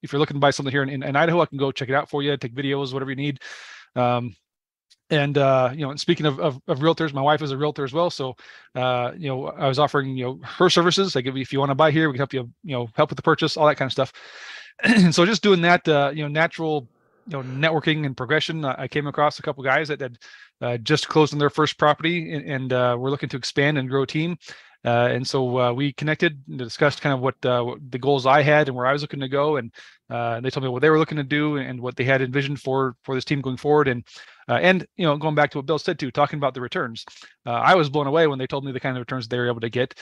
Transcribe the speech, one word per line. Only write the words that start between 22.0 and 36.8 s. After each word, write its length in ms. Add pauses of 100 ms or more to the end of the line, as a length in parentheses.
and, 180
and, 220
uh, 260
were 120
looking 180
to 80
expand 400
and 140
grow 120
a 40
team. 320 (460)
Uh, 280
and 120
so, 360
uh, 120
we 200
connected 560
and 100
discussed 440
kind 120
of 60
what, 240
uh, 180
what 160 (140)
the 60
goals 280
I 160
had 240
and 100
where 100
I 60
was 100
looking 180
to 80
go. 280
And, 160 (380)
uh, 300
they 100
told 140
me 60
what 120
they 80
were 80
looking 200
to 40
do 360
and 220
what 160
they 80
had 160
envisioned 400
for, 440
for 100
this 100
team 160
going 160
forward. 300
And, 180 (440)
uh, 120
and, 240 (120)
you 100
know, 100
going 200
back 160
to 60
what 80
Bill 120
said 200
too, 120
talking 280
about 140
the 80
returns, 460 (400)